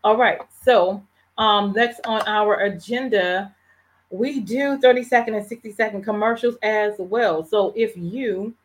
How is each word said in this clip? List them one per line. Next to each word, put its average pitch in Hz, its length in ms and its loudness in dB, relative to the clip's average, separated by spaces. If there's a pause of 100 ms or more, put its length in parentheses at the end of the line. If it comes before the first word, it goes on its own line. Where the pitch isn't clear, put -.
All 214 120 4
right, 233 240 2 (220)
so, 202 400 4 (360)
um, 208 360 2
next 233 320 0
on 220 200 -2
our 208 340 2
agenda, 196 920 -2 (560)
we 254 300 -4
do 262 380 -2
thirty-second 247 560 4
and 208 120 -4
sixty-second 214 560 -6
commercials 226 600 -2
as 214 360 0
well. 185 460 0
So 202 320 2
if 220 200 -2
you 202 580 -6 (100)